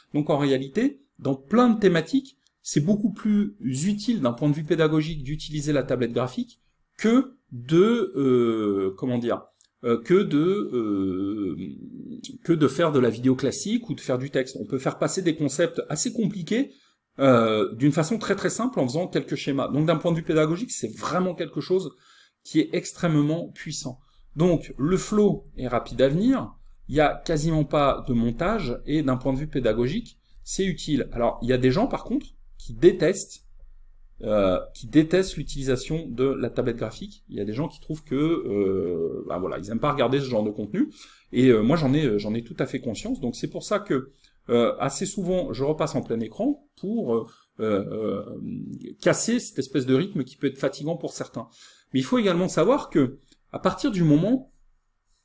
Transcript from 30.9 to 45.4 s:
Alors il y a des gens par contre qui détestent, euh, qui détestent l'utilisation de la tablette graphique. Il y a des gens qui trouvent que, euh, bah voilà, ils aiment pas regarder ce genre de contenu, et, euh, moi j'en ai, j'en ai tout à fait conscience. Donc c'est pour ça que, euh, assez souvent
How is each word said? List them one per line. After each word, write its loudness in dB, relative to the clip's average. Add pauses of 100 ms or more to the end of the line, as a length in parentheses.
Alors 0
il 0
y 4
a 4
des 4
gens 2
par -4
contre -4 (300)
qui -14
détestent, 2 (800)
euh, 2 (160)
qui -14
détestent 2
l'utilisation -4
de -2
la -2
tablette -2
graphique. -10
Il -14
y -6
a -4
des -4
gens -4
qui -20
trouvent -10
que, -8
euh, 0
bah -4
voilà, -4
ils -10
aiment -2
pas 0
regarder 2
ce -4
genre 0
de -2
contenu, -4 (400)
et, 4
euh, 8
moi 4
j'en 2
ai, 2
j'en -4
ai -4
tout -14
à -2
fait -6
conscience. -8
Donc -6
c'est -8
pour -10
ça -2
que, -4 (360)
euh, 2
assez -4
souvent -2